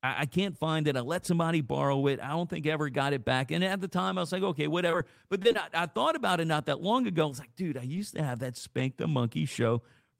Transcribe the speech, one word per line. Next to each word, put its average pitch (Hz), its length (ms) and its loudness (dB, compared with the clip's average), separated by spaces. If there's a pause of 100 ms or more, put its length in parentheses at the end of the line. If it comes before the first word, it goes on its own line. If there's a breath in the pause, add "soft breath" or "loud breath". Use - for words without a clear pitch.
I, 131 160 -2
I 147 60 0
can't 180 300 -2
find 160 300 0
it. 139 100 2
I 127 40 0
let 156 260 -4
somebody 165 360 2
borrow 139 440 2
it. 139 160 0
I 131 60 -8
don't 165 200 -4
think 156 180 -4
I 151 40 2
ever 151 200 -2
got 139 240 0
it 123 100 -4
back. 131 260 0
And 165 140 0
at 190 160 -2
the 185 80 -6
time, 185 300 -2
I - 20 -2
was 175 100 -4
like, 185 120 -2
"Okay, 151 260 0
whatever." 170 380 2 (240 loud breath)
But 185 100 -2
then 226 160 6
I, 185 160 -4
I 170 140 0
thought 269 280 0
about 190 260 2
it 165 40 0
not 156 220 0
that 139 140 0
long 233 260 2
ago. 165 180 2
I 151 40 0
was 131 120 -8
like, - 160 -20
"Dude, 156 220 -4
I 123 40 -8
used 170 320 -6
to - 80 -2
have 123 180 -2
that 127 160 -6
Spank - 420 -4
the - 100 0
Monkey 120 380 2
show 117 360 2 (380 soft breath)